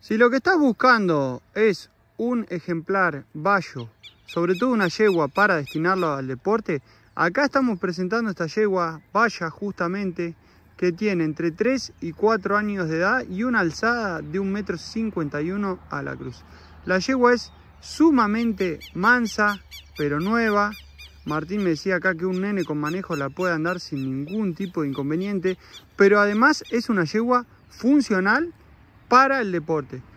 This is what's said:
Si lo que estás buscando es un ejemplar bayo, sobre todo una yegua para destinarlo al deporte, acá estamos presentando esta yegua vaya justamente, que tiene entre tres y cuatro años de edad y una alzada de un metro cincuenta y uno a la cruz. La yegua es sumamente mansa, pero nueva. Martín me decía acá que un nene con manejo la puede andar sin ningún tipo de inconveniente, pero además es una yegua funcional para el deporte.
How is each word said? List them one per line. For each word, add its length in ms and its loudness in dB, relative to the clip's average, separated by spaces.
Si 140 -2
lo 100 6
que 60 0
estás 240 2
buscando 800 2
es 340 0
un 340 -2
ejemplar 840 -2
bayo, 560 -2
sobre 260 0
todo 160 0
una 180 2
yegua 420 2
para 260 2
destinarlo 580 0
al 140 -6
deporte, 560 -4
acá 300 0
estamos 340 0
presentando 500 -2
esta 160 -4
yegua 560 0
vaya 380 0
justamente, 840 -6
que 140 0
tiene 320 -2
entre 260 -2
tres 420 -2
y 100 -8
cuatro 440 0
años 320 -2
de 100 -2
edad 300 0
y 180 -6
una 160 2
alzada 600 -2
de 160 -8
un 140 -2
metro 260 -4
cincuenta 640 -6
y 80 -4
uno 300 -4
a 140 -8
la 120 -8
cruz. 280 -14
La 140 2
yegua 340 4
es 180 -4
sumamente 1000 2
mansa, 680 2
pero 220 -2
nueva. 520 0
Martín 380 -4
me 80 2
decía 240 -2
acá 180 0
que 140 -4
un 140 -2
nene 220 -2
con 160 -4
manejo 360 -4
la 140 -4
puede 260 -2
andar 240 -2
sin 240 -8
ningún 500 -4
tipo 300 -6
de 60 -2
inconveniente, 680 -2
pero 240 8
además 500 4
es 200 -2
una 160 2
yegua 420 0
funcional 840 2
para 320 6
el 120 -2
deporte. 500 -4